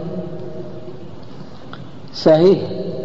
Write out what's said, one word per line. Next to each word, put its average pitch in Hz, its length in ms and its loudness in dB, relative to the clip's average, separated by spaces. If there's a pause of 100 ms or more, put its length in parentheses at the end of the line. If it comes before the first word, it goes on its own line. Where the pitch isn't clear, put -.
(2250)
səhih, 170 420 8 (380)